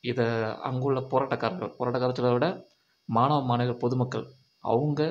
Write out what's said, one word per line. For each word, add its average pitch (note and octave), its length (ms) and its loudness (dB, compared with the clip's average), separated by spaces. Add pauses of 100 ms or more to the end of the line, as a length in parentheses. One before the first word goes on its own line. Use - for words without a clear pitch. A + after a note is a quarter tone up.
இதை A#2+ 220 0 (360)
அங்குள்ள C3 380 -2
போராட்டக்காரர்கள், C3 760 -2
போராட்டக்காரர்களை B2 540 0
விட B2 160 2 (600)
மாணவ, C3+ 340 4
மாணவிகள், B2 420 0
பொதுமக்கள் B2 420 0 (380)
அவங்க C#3+ 460 2